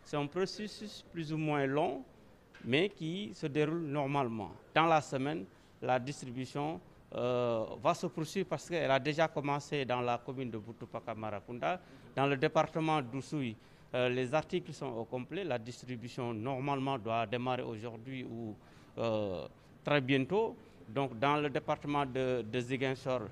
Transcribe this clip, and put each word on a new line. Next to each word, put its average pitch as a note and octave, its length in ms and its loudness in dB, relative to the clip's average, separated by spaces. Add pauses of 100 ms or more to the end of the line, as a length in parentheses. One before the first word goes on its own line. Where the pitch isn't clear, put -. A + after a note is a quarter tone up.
c'est - 140 -4
un C#3+ 100 0
processus G3 840 -4
plus D#3+ 220 -4
ou D#3 40 -2
moins D3 280 2
long, A#3 380 2 (600)
mais D3 260 4
qui F#3+ 440 -6
se D#3+ 140 -6
déroule D3+ 340 2
normalement. C3+ 680 0 (220)
Dans D#3 120 8
la D#3+ 160 8
semaine, D3+ 440 -2 (360)
la B2+ 180 4
distribution, C#3+ 800 -4 (340)
euh, A#2+ 520 2 (180)
va E3 100 6
se F3 140 -2
poursuivre E3 400 -2
parce - 220 -6
qu'elle D3+ 200 2
a C3+ 100 8
déjà D3+ 280 2
commencé D3 560 -2
dans B2 180 0
la A#2+ 160 2
commune C3 320 -6
de A2 80 -6
Boutoupa A2+ 440 -10
Camaracounda. A2+ 800 -4 (340)
Dans C3+ 100 2
le C#3 120 4
département D#3 640 2
d'Oussouye, B2+ 540 -4 (380)
euh, B2 140 4
les B2 260 0
articles E3+ 380 0
sont C#3+ 220 -6
au A2+ 100 -2
complet. B2+ 400 -6
La C3 160 0
distribution, A#2+ 760 -6
normalement, C3+ 640 0
doit A2+ 280 0
démarrer B2 380 0
aujourd'hui A#2+ 600 -8
ou, A2+ 320 -6 (420)
euh, G#2 480 0 (380)
très D3 160 4
bientôt. C#3 560 2 (320)
Donc, C3 320 -2
dans C#3+ 160 4
le D3 140 2
département C#3+ 560 0
de, B2+ 440 0
de B2 120 0
Ziguinchor C3 720 0